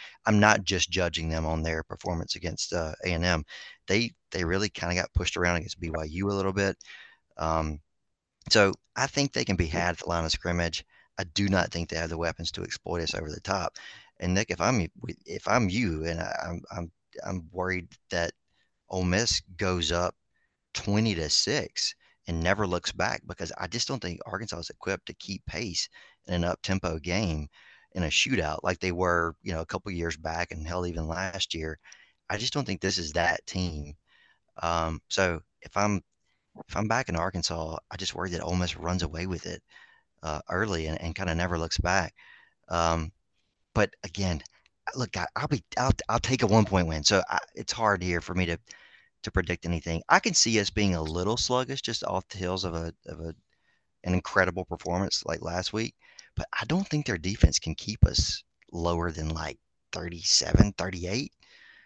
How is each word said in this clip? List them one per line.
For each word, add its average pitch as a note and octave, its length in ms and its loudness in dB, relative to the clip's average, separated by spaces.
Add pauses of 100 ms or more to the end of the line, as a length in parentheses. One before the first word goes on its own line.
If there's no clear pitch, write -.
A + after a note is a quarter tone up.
(280)
I'm G#2+ 120 8
not G#2 240 8
just F2 280 0
judging E2+ 360 0
them D#2+ 200 0
on D#2+ 160 0
their D#2+ 200 0
performance - 520 -4
against, E2+ 380 -6
uh, D#2+ 200 -2 (100)
A F2+ 80 0
and E2+ 140 2
M. E2 180 4 (440)
They, A#2 240 2 (180)
they F2+ 160 -2
really F#2+ 240 2
kinda F2 260 -4
got - 180 0
pushed - 220 0
around F2 220 2
against - 220 -6
B E2+ 100 -6
Y D#2+ 220 -4
U F#2+ 180 -2
a - 20 0
little G2 220 0
bit. G2 240 2 (600)
Um, D#2+ 420 0 (720)
so G2+ 200 8 (240)
I C3 120 0
think C#3+ 260 0
they B2 120 -2
can G2 100 2
be E2+ 120 2
had E2+ 220 0
at E2+ 80 -2
the - 120 -8
line E2+ 160 0
of D#2+ 60 -2
scrimmage. F2 540 -2 (320)
I G2+ 80 -4
do G2+ 240 0
not F#2+ 220 4
think E2+ 180 -4
they E2 80 -4
have E2 120 -2
the E2 80 -4
weapons E2 340 -2
to F#2 120 -8
exploit E2+ 380 -6
us D#2+ 140 -4
over D#2 140 -6
the - 120 -10
top. F#2+ 340 -2 (460)
And F#2 140 2
Nick, G#2+ 160 2
if F2+ 100 -2
I'm, G#2 260 4 (380)
if - 220 -8
I'm A2 200 4
you, E2+ 380 0
and E2 160 -2
I, - 260 -6
I'm, F2 140 -8 (100)
I'm, E2+ 200 -8 (340)
I'm F2 260 -6
worried F2+ 380 -4 (220)
that E2+ 200 0 (560)
Ole F#2 160 -2
Miss F#2+ 380 2 (160)
goes F2+ 340 0
up F2 240 0 (580)
twenty G#2 420 2
to D#2+ 140 -2
six - 640 0 (340)
and E2+ 120 -2
never G2 260 2
looks F2+ 260 -2
back - 360 -2
because - 320 -8
I - 80 -6
just A#2 200 -4
don't C3 140 -4
think F2+ 240 -6
Arkansas G2 340 -6
is E2 100 -10
equipped - 380 -6
to E2+ 80 -10
keep - 300 -10
pace F2+ 440 -4 (380)
in F2+ 80 -2
an F2 100 2
up-tempo F2 540 -2
game E2 480 -2 (460)
in F2+ 100 0
a D#2 40 2
shootout D#2 560 0
like F2+ 160 0
they F#2 140 -2
were, E2+ 480 2
you F#2 100 -6
know, D#2+ 80 -2
a E2+ 60 -4
couple G2 260 -6
years E2+ 240 -2
back E2 360 -4
and D#2 140 -8
hell, F2 200 -2
even E2 220 -4
last F2+ 460 -4
year. D#2+ 260 -6 (500)
I G2+ 80 -2
just G#2 160 -4
don't C#3+ 120 -2
think F#2+ 140 -4
this F#2 180 0
is D#2+ 160 -4
that E2+ 320 0
team. D#2 500 -4 (680)
Um, D#2+ 480 0
so F2 320 2 (220)
if - 120 -18
I'm, G2+ 260 2 (680)
if - 80 -6
I'm G#2 100 0
back A#2 220 0
in E2+ 80 0
Arkansas, E2 600 -2 (120)
I - 80 -10
just F#2 180 -6
worry F2+ 140 -4
that E2+ 140 -4
Ole F2 120 0
Miss F2 220 0
runs E2+ 260 -2
away E2 220 -6
with F2+ 220 -6
it, F2 140 -10 (600)
uh, D2+ 160 -4 (100)
early F2+ 380 0
and, D#2 140 -2
and F2 140 -4
kinda F2+ 200 0
never F2 220 0
looks E2 200 -2
back. F2+ 360 2 (560)
Um, E2 420 2 (600)
but A#2+ 160 4 (140)
again, F2+ 380 -2 (540)
look, B2+ 200 -4
I, F2 100 -2 (120)
I'll C#3+ 100 -2
be, C3+ 160 0 (140)
I'll, B2+ 160 4 (160)
I'll A2+ 100 2
take B2+ 240 2
a A2 40 4
one-point G2 400 6
win. D#2 180 -2
So G2 240 6
I, - 80 0 (180)
it's - 160 -8
hard G2+ 320 2
here F2 160 0
for F2+ 140 -6
me F2+ 140 2
to, E2+ 100 -2 (640)
to - 80 -8
predict F2 340 0
anything. E2+ 440 0
I F3 100 8
can G3 140 0
see A2+ 260 4
us G2 100 2
being G2 260 4
a D#2+ 60 0
little F2+ 360 0
sluggish B2+ 440 0
just - 220 -4
off F2+ 240 -2
the - 100 -12
heels F#2 280 -2
of E2 100 -4
a, E2 180 -4 (140)
of D#2+ 140 -12
a, E2 120 -6 (680)
an F2+ 100 2
incredible F2+ 520 4
performance F2 600 -2
like E2 160 -2
last E2+ 300 -2
week, A2 240 -2 (400)
but - 120 -4 (120)
I A2+ 60 -4
don't F3 200 0
think D3+ 200 -2
their G#2 120 0
defense F#2 420 6
can D#2+ 160 -2
keep - 300 2
us - 380 0 (300)
lower E2+ 380 0
than, D#2 180 -4
like, D#2+ 280 -2 (360)
thirty-seven, E2+ 840 2
thirty-eight. F#2 540 -4 (540)